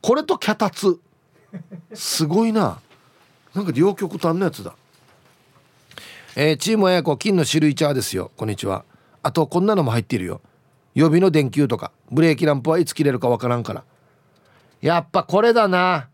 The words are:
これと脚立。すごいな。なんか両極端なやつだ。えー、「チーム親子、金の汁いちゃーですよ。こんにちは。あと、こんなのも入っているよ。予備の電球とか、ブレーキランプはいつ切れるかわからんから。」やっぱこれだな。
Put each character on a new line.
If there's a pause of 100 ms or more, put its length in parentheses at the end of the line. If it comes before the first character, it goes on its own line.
こ
れ
と
脚
立。 (920)
す
ご
い
な。 (760)
な
ん
か
両
極
端
な
や
つ
だ。 (1600)
え
ー、
「チ
ー
ム
親
子、
金
の
汁
い
ち
ゃ
ー
で
す
よ。
こ
ん
に
ち
は。 (380)
あ
と、
こ
ん
な
の
も
入
っ
て
い
る
よ。 (520)
予
備
の
電
球
と
か、 (200)
ブ
レ
ー
キ
ラ
ン
プ
は
い
つ
切
れ
る
か
わ
か
ら
ん
か
ら。」 (1000)
や
っ
ぱ
こ
れ
だ
な。